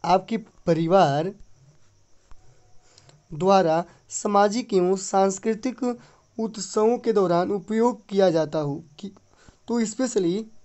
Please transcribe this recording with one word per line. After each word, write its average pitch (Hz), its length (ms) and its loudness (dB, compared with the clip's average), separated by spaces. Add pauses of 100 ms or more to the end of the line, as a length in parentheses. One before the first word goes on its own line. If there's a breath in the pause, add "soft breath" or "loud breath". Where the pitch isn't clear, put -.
आपके 185 320 0
परिवार 165 960 0 (2000 soft breath)
द्वारा 175 520 2 (240 soft breath)
सामाजिक 208 640 0
एवं 185 220 2
सांस्कृतिक 220 1040 -2 (400 soft breath)
उत्सवों 220 580 -2
के 240 160 -2
दौरान 180 380 2
उपयोग 220 560 -2
किया 190 220 2
जाता 156 300 -2
हो 147 240 -6 (160)
कि, 196 80 -14 (600 soft breath)
तो 233 180 -2
specially 214 580 -2 (220)